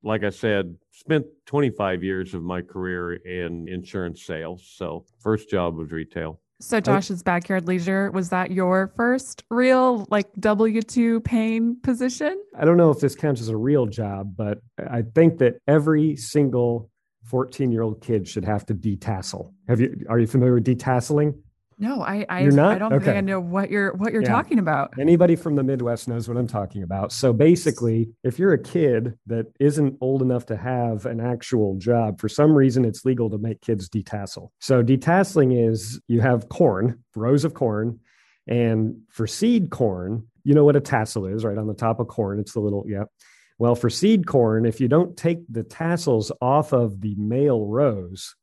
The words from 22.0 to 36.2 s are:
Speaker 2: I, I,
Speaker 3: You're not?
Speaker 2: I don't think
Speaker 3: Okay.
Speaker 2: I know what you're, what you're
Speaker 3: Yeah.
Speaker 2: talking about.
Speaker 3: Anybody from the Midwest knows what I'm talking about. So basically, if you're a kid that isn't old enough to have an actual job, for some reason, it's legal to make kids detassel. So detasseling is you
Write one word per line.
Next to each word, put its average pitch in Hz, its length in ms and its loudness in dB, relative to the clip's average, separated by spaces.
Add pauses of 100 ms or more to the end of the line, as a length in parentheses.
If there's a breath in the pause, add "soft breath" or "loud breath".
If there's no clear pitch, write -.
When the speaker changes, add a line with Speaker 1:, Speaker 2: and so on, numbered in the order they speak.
Speaker 2:
I, 202 260 -6
I, 180 120 -4
Speaker 3:
You're 143 100 6
not? 151 240 6
Speaker 2:
I 185 40 -4
don't 214 120 -4
think - 120 2
Speaker 3:
Okay. 170 160 2
Speaker 2:
I - 20 0
know 190 180 -2
what 180 320 -4
you're, 202 220 0
what 196 200 -4
you're 220 100 0
Speaker 3:
Yeah. - 80 0
Speaker 2:
talking 247 280 2
about. 151 400 0
Speaker 3:
Anybody 165 380 6
from 165 180 -4
the 139 80 2
Midwest 123 460 -2
knows 117 200 -4
what 120 80 -4
I'm 120 120 -2
talking 101 340 -6
about. 95 300 -6
So 131 200 2
basically, 117 760 2 (160)
if 127 120 -2
you're 185 160 4
a 143 80 2
kid 123 560 0 (100)
that 113 200 -4 (140)
isn't 143 400 2
old 135 200 0
enough 123 260 0
to 113 100 -6
have 117 500 -4
an 117 140 -6
actual 117 560 -2
job, 110 420 0
for 110 100 -4
some 151 240 4
reason, 131 320 4
it's 110 200 -4
legal 120 260 0
to 104 80 -6
make 110 220 -6
kids 98 280 -4
detassel. 101 600 -8 (100)
So 127 240 2
detasseling 135 880 4
is 113 380 -6
you 117 120 2